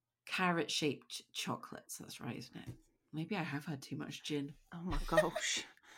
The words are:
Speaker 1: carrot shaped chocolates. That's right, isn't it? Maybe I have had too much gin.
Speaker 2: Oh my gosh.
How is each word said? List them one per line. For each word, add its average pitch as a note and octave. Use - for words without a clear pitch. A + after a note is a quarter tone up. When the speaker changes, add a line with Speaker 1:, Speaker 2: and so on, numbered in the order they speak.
Speaker 1:
carrot F3+
shaped -
chocolates. -
That's -
right, B2
isn't -
it? -
Maybe E3
I F3
have C#3+
had C#3+
too -
much D3
gin. D3
Speaker 2:
Oh E3+
my F3
gosh. -